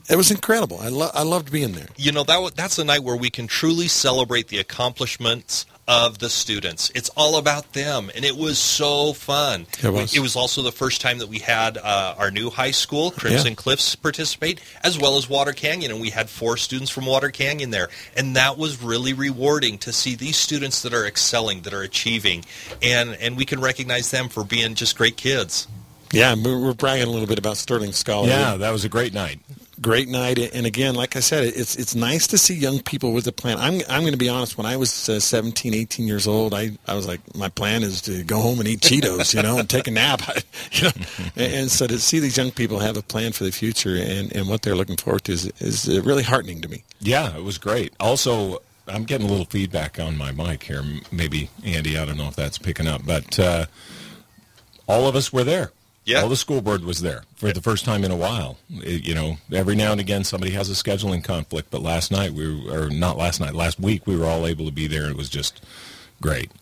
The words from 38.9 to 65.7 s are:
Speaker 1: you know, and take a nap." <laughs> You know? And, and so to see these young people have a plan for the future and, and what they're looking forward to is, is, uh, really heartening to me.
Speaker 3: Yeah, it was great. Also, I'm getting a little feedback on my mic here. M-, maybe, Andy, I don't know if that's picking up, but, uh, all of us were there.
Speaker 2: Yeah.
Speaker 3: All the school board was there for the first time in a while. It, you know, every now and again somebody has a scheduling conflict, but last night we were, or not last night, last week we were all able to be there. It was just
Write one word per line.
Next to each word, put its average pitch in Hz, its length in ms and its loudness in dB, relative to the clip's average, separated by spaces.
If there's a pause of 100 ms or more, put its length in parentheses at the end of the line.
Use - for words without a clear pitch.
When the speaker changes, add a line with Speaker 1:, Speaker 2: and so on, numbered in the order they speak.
Speaker 1:
you 107 80 4
know, 110 160 2
and 101 120 -2
take 131 160 2
a 120 60 -2
nap." 123 340 2
<laughs> - 460 -6
You - 140 2
know? 165 40 6 (460)
And, 127 180 0
and 135 160 0
so 127 160 4
to 117 140 0
see - 180 2
these 139 180 2
young 127 140 2
people 110 300 0
have 107 160 0
a 107 60 -6
plan 113 280 -2
for 104 140 -4
the 95 80 0
future 107 440 0
and, 98 380 -2
and 95 140 -2
what 107 140 0
they're 101 120 0
looking 92 220 0
forward - 280 -2
to 98 80 -4
is, 87 140 -2 (140)
is, - 280 -2
uh, 92 140 4
really 135 220 2
heartening 87 380 0
to - 60 -8
me. - 140 -12 (160)
Speaker 3:
Yeah, 110 380 0
it 82 80 -8
was 101 140 -6
great. 104 420 -2
Also, 110 600 2 (280)
I'm 110 160 -6
getting 113 240 -2
a - 20 2
little 95 160 2
feedback 90 540 -2
on 80 180 -2
my 67 140 -4
mic 80 320 -4
here. 71 160 -6
M-, 73 220 -6 (100)
maybe, 76 380 -2 (140)
Andy, 78 320 -2
I 78 80 -2
don't 73 120 -6
know 73 120 -6
if 69 60 -10
that's 71 240 -4
picking 80 300 -4
up, 76 180 -2
but, 78 320 -2
uh, 85 280 4 (1200)
all 117 180 6
of 131 100 4
us 135 160 0
were 127 120 4
there. 151 260 0 (340)
Speaker 2:
Yeah. 139 180 4
Speaker 3:
All 208 80 2
the 135 60 2
school 139 260 0
board 98 220 0
was 85 180 -4
there 67 220 -4 (120)
for 98 160 0
the 85 80 -2
first 107 240 0
time 101 180 2
in 95 80 2
a 90 60 0
while. 87 400 -2 (140)
It, 87 360 -4
you 80 80 0
know, 78 220 -2 (160)
every 95 240 2
now 107 160 4
and 101 80 0
again 98 240 0
somebody 95 280 -2
has 98 180 -2
a - 20 -4
scheduling 98 500 0
conflict, 80 480 -4
but 65 120 -4
last 82 280 0
night 98 220 2
we 76 320 -4
were, 78 220 -4
or - 40 -4
not 82 280 0
last 85 220 0
night, 73 140 -4
last 82 240 -2
week 98 280 0
we 95 100 2
were 82 80 2
all 82 220 0
able 80 180 -2
to 76 80 -4
be 78 140 -2
there. 76 240 -2
It 69 60 -6
was 69 120 -6
just - 340 -6 (600)